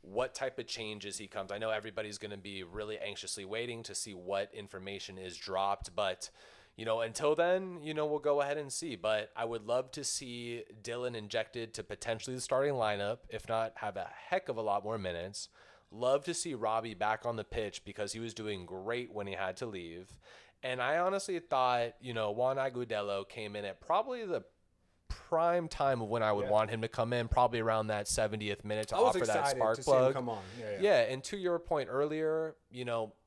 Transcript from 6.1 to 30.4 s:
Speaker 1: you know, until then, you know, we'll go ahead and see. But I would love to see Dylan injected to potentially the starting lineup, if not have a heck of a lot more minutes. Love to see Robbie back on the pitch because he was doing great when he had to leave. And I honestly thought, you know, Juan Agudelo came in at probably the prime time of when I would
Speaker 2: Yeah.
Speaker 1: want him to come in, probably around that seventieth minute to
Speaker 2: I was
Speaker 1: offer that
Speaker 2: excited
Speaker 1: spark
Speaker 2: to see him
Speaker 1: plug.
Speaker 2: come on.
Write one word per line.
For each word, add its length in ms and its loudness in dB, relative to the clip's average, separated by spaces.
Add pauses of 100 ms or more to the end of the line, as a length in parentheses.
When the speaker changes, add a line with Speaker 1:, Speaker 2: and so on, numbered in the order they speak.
Speaker 1:
you 80 -8
know, 160 2
until 340 2
then, 460 2
you 120 -6
know, 120 0
we'll 140 0
go 220 4
ahead 160 0
and 140 -6
see. 240 -4
But 400 0
I 100 -2
would 200 -4
love 260 2
to 120 -8
see 600 -6 (200)
Dylan 320 -2
injected 600 -2
to 80 -6
potentially 520 -4
the 60 -6
starting 320 4
lineup, 460 0 (100)
if 200 -8
not 280 0
have 200 -4
a 120 -6 (200)
heck 200 0
of 80 -2
a 40 -2
lot 220 2
more 140 -2
minutes. 520 -4 (420)
Love 340 2
to 80 -2
see 200 -4
Robbie 400 0
back 320 0
on 120 0
the 60 -4
pitch 420 -4
because 280 -6
he 60 -6
was 140 -6
doing 320 -6
great 480 -4
when 140 -4
he 60 -4
had 240 -2
to 80 -6
leave. 520 -10 (460)
And 180 -2
I 180 2
honestly 400 0
thought, 640 2
you 120 -8
know, 180 2
Juan 260 2
Agudelo 680 0
came 280 -8
in 100 -4
at 140 -6
probably 460 0
the 180 -2 (640)
prime 600 2
time 340 2
of 80 -2
when 140 2
I 80 6
would 140 4
Speaker 2:
Yeah. 60 2
Speaker 1:
want 200 6
him 100 -2
to 60 0
come 260 0
in, 140 2
probably 320 6
around 280 4
that 200 0
seventieth 580 0
minute 240 0
to 60 0
Speaker 2:
I 40 2
was 160 8
Speaker 1:
offer 100 2
that 120 4
Speaker 2:
excited 200 2
Speaker 1:
spark 200 4
Speaker 2:
to 60 -8
see 80 4
him 60 10
Speaker 1:
plug. 160 8
Speaker 2:
come 160 -2
on. 120 -4 (180)